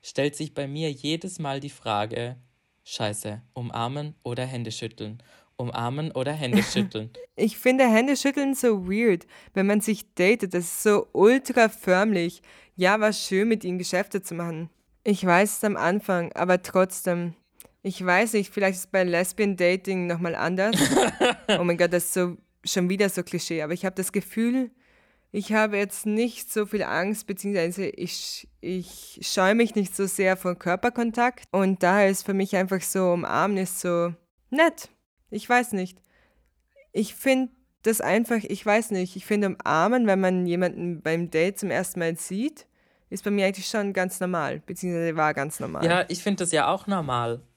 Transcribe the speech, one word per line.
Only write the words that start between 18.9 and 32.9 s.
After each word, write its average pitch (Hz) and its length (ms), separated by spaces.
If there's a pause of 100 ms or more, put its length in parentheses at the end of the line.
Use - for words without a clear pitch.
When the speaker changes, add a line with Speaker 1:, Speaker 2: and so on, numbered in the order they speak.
Speaker 2:
Lesbian-Dating 185 1040
nochmal 170 300
anders. 185 400 (400)
Speaker 1:
<laughs> 214 420
Speaker 2:
Oh 175 60
mein 175 120
Gott, 175 160
das 175 120
ist - 100
so, 180 220 (280)
schon 180 240
wieder 196 200
so 180 160
Klischee. 165 380
Aber 151 100
ich 180 120
habe 185 120
das 185 160
Gefühl, 233 580 (640)
ich 208 200
habe 214 240
jetzt 202 300
nicht 220 460
so 208 140
viel 202 180
Angst, 185 420
beziehungsweise 190 640
ich, - 580 (140)
ich - 600
scheue 196 340
mich 233 180
nicht 196 220
so 196 100
sehr 190 300
vor 180 180
Körperkontakt. 233 960
Und 190 320
daher 196 280
ist 196 140
für 202 100
mich 196 200
einfach 190 280
so, 185 320